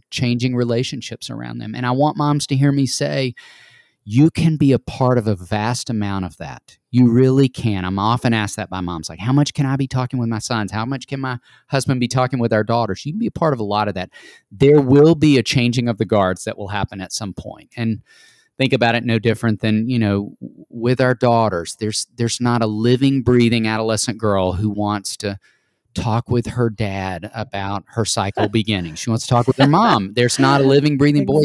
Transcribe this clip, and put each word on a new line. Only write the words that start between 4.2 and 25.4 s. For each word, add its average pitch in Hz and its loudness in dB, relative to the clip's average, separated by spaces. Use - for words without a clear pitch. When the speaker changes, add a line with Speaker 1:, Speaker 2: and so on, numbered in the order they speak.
Speaker 1:
can 160 0
be 139 4
a 127 4
part 127 0
of 107 -2
a 104 0
vast 107 -4
amount 101 -4
of 85 -10
that. - -16
You 123 6
really 131 4
can." 98 -4
I'm 95 -4
often 113 0
asked 104 -2
that 104 -8
by 92 -8
moms, 87 -8
like, 82 -18
"How 110 -2
much 143 2
can 139 0
I 135 -2
be 135 -2
talking 127 -4
with 117 -2
my 113 -4
sons? 104 -4
How 107 -4
much 127 -8
can 135 -8
my 127 -6
husband 135 -2
be 120 0
talking 131 0
with 117 0
our 107 2
daughters?" 113 -2
You 151 -8
can 208 -6
be 226 -2
a - -4
part 156 0
of 117 -6
a 110 -4
lot 104 0
of 95 -4
that. 92 -8
There 143 6
will 143 6
be 147 4
a 110 2
changing 120 0
of 104 -2
the 113 0
guards 95 2
that 104 -8
will 101 -10
happen 95 -6
at 92 -12
some 98 -8
point. - -18
And 113 -4
think 131 2
about 117 2
it 117 -2
no 117 0
different 110 0
than, 110 0
you 123 0
know, 101 -2
with 123 -4
our 127 2
daughters. 110 0
There's, 107 -6
there's 117 -4
not 120 0
a 113 0
living, 123 2
breathing 117 4
adolescent 110 -2
girl 95 0
who 104 -2
wants 104 -4
to 101 -6